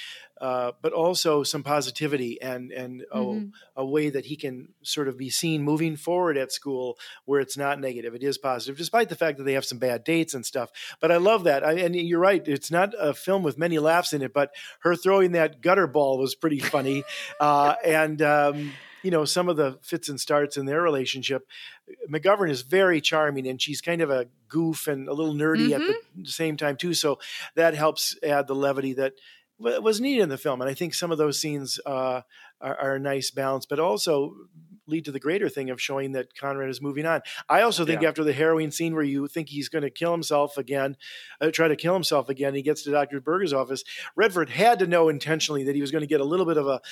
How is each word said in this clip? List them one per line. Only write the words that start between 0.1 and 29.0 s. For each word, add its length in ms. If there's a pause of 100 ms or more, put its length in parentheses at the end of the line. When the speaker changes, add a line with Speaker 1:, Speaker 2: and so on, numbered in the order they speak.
Speaker 1:
uh, 300 (100)
but 120
also 500
some 180
positivity 800
and, 300
and 300 (100)
a, 80
Speaker 2:
Mm-hmm. 300 (260)
Speaker 1:
a 100
way 240
that 160
he 100
can 460
sort 260
of 80
be 140
seen 320
moving 340
forward 440
at 120
school 460 (280)
where 140
it's 160
not 240
negative. 360
It 80
is 160
positive, 400
despite 300
the 60
fact 220
that 60
they 100
have 100
some 140
bad 260
dates 300
and 100
stuff. 280 (280)
But 120
I 60
love 260
that. 200
I, 100
and 220
you're 240
right. 280
It's 240
not 260
a 160
film 300
with 160
many 180
laughs 340
in 120
it, 100
but 220 (240)
her 160
throwing 380
that 280
gutter 240
ball 320
was 160
pretty 260
funny. 500
Speaker 2:
<laughs> 40 (260)
Speaker 1:
Uh, 360 (100)
and, 360
um, 500 (320)
you 60
know, 160
some 240
of 80
the 240
fits 280
and 120
starts 360
in 100
their 140
relationship, 640 (600)
McGovern 420
is 100
very 400
charming, 460
and 140
she's 200
kind 200
of 100
a 160 (200)
goof 400
and 200
a 60
little 200
nerdy 380
at 80
the 140
Speaker 2:
Mm-hmm. 320
Speaker 1:
same 320
time 200
too. 160
So 260 (360)
that 180
helps 480
add 260
the 80
levity 380
that 200 (440)